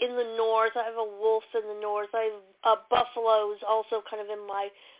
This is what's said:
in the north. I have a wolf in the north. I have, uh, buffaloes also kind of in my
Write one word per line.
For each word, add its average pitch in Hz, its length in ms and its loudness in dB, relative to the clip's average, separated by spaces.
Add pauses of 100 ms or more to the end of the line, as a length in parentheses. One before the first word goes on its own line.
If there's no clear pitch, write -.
in 247 140 -2
the 233 220 -2
north. 226 380 2
I 240 80 -2
have 226 140 -6
a 226 60 -2
wolf 214 400 0 (120)
in 226 120 0
the 208 120 -8
north. 208 340 -4
I 226 160 0
have, 208 480 0
uh, 220 120 -16
buffaloes 226 680 2 (100)
also 214 400 0
kind 220 140 -8
of 202 80 -10
in 208 160 -8
my 202 240 -6 (300)